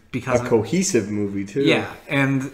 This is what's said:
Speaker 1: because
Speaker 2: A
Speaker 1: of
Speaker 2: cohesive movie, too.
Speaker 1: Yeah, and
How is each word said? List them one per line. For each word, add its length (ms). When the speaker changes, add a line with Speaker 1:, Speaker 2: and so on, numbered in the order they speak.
Speaker 1:
because 260
Speaker 2:
A 60
Speaker 1:
of 40
Speaker 2:
cohesive 640
movie, 340
too. 180
Speaker 1:
Yeah, 300
and 460